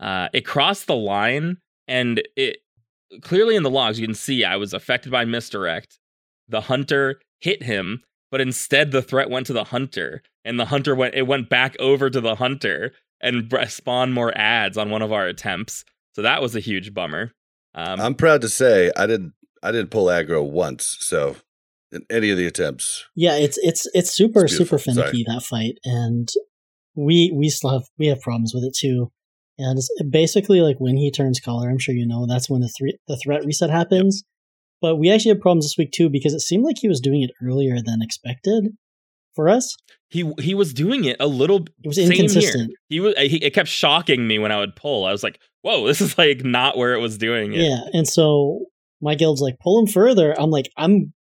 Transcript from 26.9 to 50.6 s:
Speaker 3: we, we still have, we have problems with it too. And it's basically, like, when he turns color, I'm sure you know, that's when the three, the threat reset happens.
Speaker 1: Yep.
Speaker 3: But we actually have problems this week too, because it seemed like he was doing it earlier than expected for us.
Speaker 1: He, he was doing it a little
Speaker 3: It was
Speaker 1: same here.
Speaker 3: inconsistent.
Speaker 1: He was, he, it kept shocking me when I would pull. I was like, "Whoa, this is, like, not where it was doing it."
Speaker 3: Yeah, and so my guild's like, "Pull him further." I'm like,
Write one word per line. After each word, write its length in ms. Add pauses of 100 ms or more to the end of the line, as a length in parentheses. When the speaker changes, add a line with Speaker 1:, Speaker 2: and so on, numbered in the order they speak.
Speaker 3:
we, 400
we 140
still 220
have, 140 (140)
we 100
have 120
problems 320
with 120
it 140
too. 320 (500)
And 180
it's 100 (200)
basically, 520
like, 180
when 180
he 140
turns 300
color, 300
I'm 80
sure 160
you 120
know, 200
that's 240
when 100
the 80 (100)
three, 180 (120)
the 80
threat 280
reset 260
happens. 520
Speaker 1:
Yep. 60 (520)
Speaker 3:
But 160
we 140
actually 200
have 100
problems 240
this 140
week 120
too, 180
because 260
it 60
seemed 240
like 140
he 100
was 120
doing 220
it 80 (120)
earlier 420
than 180
expected 640 (680)
for 140
us. 280 (340)
Speaker 1:
He, 200 (100)
he 140
was 180
doing 340
it 120
a 80
little 380 (180)
Speaker 3:
It 60
was 80
Speaker 1:
same 140
here. 120
Speaker 3:
inconsistent. 500 (160)
Speaker 1:
He 120
was, 180
he, 200
it 160
kept 140
shocking 600
me 100
when 140
I 60
would 180
pull. 300
I 60
was 120
like, 160 (220)
"Whoa, 260
this 120
is, 160
like, 280
not 320
where 180
it 60
was 180
doing 360
it." 80
Speaker 3:
Yeah, 180 (120)
and 140
so 600 (360)
my 140
guild's 240
like, 200
"Pull 200
him 80
further." 520
I'm 100
like, 260